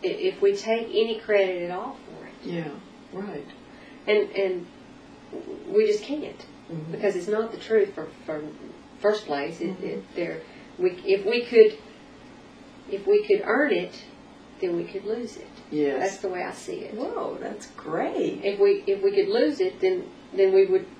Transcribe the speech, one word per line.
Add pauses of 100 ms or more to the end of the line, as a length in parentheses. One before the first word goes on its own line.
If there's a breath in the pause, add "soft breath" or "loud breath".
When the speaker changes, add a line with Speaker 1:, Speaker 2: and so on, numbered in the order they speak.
Speaker 1:
i-,
if
we
take
any
credit
at
all (100)
for
it. (120)
Speaker 2:
Yeah, (440)
right. (600 loud breath)
Speaker 1:
And,
and (1000)
we
just
can't (260)
Speaker 2:
Mm-hmm.
Speaker 1:
because
it's
not
the
truth
for, (180)
for (600)
first
place.
It,
Speaker 2:
Mm-hmm.
Speaker 1:
it,
there, (380 loud breath)
we, (140)
if
we
could, (1120)
if
we
could
earn
it, (680)
then
we
could
lose
it. (220)
Speaker 2:
Yes.
Speaker 1:
That's
the
way
I
see
it.
Speaker 2:
Whoa,
that's
great.
Speaker 1:
If
we,
if
we
could
lose
it,
then, (280)
then
we
would (120)